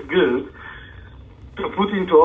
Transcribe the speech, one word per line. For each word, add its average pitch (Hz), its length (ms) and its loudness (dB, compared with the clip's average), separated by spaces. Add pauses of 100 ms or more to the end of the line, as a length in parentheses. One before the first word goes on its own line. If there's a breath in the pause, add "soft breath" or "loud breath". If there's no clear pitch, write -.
good 143 460 0 (1040 loud breath)
to - 180 -6
put 202 160 0
into 185 220 -2 (120)